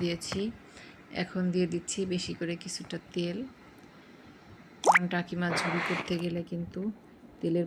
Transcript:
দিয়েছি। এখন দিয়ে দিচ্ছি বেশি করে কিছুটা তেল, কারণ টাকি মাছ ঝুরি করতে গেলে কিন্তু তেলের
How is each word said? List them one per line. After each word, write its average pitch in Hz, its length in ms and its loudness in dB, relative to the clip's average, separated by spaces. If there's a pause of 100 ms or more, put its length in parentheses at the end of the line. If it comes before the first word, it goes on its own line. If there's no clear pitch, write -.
দিয়েছি। 170 400 0 (800)
এখন 185 200 -2 (120)
দিয়ে 180 180 6
দিচ্ছি 170 260 -2 (160)
বেশি 180 240 -2
করে 170 160 0 (100)
কিছুটা 175 340 -6 (160)
তেল, 175 240 0 (1500)
কারণ - 200 8 (100)
টাকি 175 260 0
মাছ 175 200 4
ঝুরি 170 280 2
করতে 180 340 0
গেলে 175 180 0 (100)
কিন্তু 175 300 -4 (600)
তেলের 170 260 4